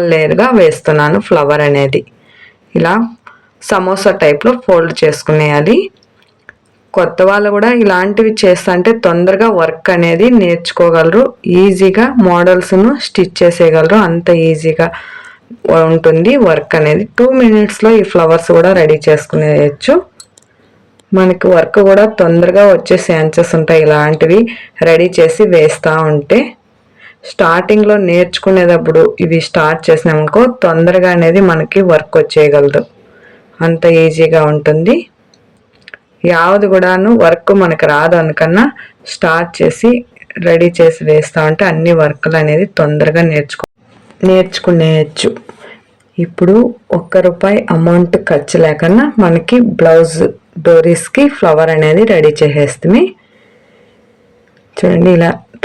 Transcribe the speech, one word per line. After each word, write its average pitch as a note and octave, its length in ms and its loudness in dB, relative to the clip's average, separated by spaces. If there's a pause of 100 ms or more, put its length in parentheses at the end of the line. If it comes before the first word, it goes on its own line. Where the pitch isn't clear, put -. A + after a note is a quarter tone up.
(120)
లేయర్గా D#3+ 340 0 (140)
వేస్తున్నాను D#3 580 0 (100)
ఫ్లవర్ D3 380 0
అనేది. C#3 340 -2 (800)
ఇలా E3 160 -2 (760)
సమోసా F#3+ 420 -2 (100)
టైప్లో D3+ 300 0 (120)
ఫోల్డ్ E3 380 0
చేసుకునేయాలి. D3+ 720 0 (1200)
కొత్త E3+ 200 -2 (100)
వాళ్ళు G#3 280 0
కూడా G#3 140 0 (140)
ఇలాంటివి G3+ 480 0 (120)
చేస్తా F3+ 340 0
అంటే F3+ 160 2 (120)
తొందరగా F#3 440 0 (100)
వర్క్ D#3+ 360 -2
అనేది E3+ 340 0 (100)
నేర్చుకోగలరు, E3+ 800 0 (380)
ఈజీగా F#3+ 480 2 (200)
మోడల్స్ను F3+ 640 2 (180)
స్టిచ్ - 340 -4
చేసేయగలరు. E3+ 680 2
అంత E3+ 200 -4 (200)
ఈజీగా D#3+ 400 -2 (960)
ఉంటుంది E3 500 0 (160)
వర్క్ D3+ 320 -4
అనేది. D#3 240 -2 (140)
టూ B3 80 2 (140)
మినిట్స్లో G#3+ 580 2
ఈ G3+ 40 2 (100)
ఫ్లవర్స్ E3 440 0
కూడా F3+ 240 2
రెడీ D#3 160 2 (120)
చేసుకునేయచ్చు. D3+ 840 -2 (1200)
మనకి F#3 280 0 (100)
వర్క్ E3 220 0 (120)
కూడా G3+ 160 4 (160)
తొందరగా F3+ 500 2
వచ్చే F3+ 240 0 (100)
ఛాన్సెస్ D#3+ 540 -2
ఉంటాయి D#3+ 260 2
ఇలాంటివి D#3 540 2 (480)
రెడీ E3 200 2 (100)
చేసి E3 240 2 (120)
వేస్తూ D#3 380 0 (180)
ఉంటే. D3+ 300 -2 (880)
స్టార్టింగ్లో G3+ 680 0 (120)
నేర్చుకునేటప్పుడు F3 960 0 (220)
ఇవి E3 220 -2
స్టార్ట్ D#3+ 420 -2
చేసినామనుకో D#3 540 0 (220)
తొందరగా F3 540 2
అనేది E3+ 320 2
మనకి D#3+ 300 -2 (120)
వర్క్ D3+ 280 -2
వచ్చేయగలదు, D3 600 0 (840)
అంత E3 180 -2 (180)
ఈజీగా D#3+ 400 2 (100)
ఉంటుంది. D#3 440 0 (1400)
యావది F#3 420 0
కూడాను F#3 380 0 (120)
వర్క్ E3+ 380 0
మనకు D#3+ 320 -2
రాదు D#3+ 280 0
అనుకన్నా E3 440 -2 (480)
స్టార్ట్ E3+ 460 -4
చేసి G3 320 0 (560)
రెడీ E3+ 220 2 (100)
చేసి E3 300 2
వేస్తా D3+ 420 0
ఉంటే E3 200 -2
అన్ని E3 300 0
వర్క్లు D3+ 400 -2
అనేది D#3 240 0 (160)
తొందరగా D3+ 500 0
నేర్చుకో-, D3 400 -8 (580)
నేర్చుకునేయచ్చు. E3 1040 0 (920)
ఇప్పుడు F3+ 320 0 (420)
ఒక్క F#3 280 -2
రూపాయి F#3+ 340 -2 (160)
అమౌంట్ F3 400 0 (140)
ఖర్చు D3+ 340 -2
లేకన్నా E3+ 420 0 (180)
మనకి E3 340 0 (200)
బ్లౌజ్ E3 400 2 (480)
డోరీస్కి E3+ 580 2 (140)
ఫ్లవర్ D#3+ 380 0
అనేది D#3 260 2 (100)
రెడీ D#3 200 2 (100)
చేసేస్తుంది. D3 600 0 (1700)
చూడండి, F3+ 400 0
ఇలా E3 140 0 (340)